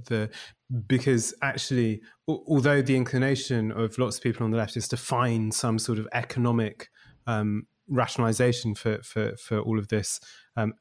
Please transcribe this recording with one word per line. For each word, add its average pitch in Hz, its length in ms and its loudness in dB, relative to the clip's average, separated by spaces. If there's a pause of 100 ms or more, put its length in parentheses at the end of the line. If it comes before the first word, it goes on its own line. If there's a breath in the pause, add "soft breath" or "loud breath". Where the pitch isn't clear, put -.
the, 107 220 0 (560 loud breath)
because 127 560 2
actually, 120 600 0 (280 soft breath)
al-, - 180 -4
although 143 340 6
the 131 140 4
inclination 127 760 0
of 110 260 -2
lots 123 200 0
of - 60 -12
people 120 200 0
on 110 80 0
the 113 60 2
left 110 200 -2
is 110 120 -4
to 117 80 -4
find 117 560 0
some 113 260 0
sort 113 180 -2
of 107 160 -4
economic, 120 760 0 (360 soft breath)
um, 107 400 -2 (220)
rationalization 120 880 2
for, 110 260 -4
for, 107 360 -4
for 107 220 -4
all 110 200 0
of 104 80 -6
this, - 320 -2 (360 loud breath)
um, 110 260 0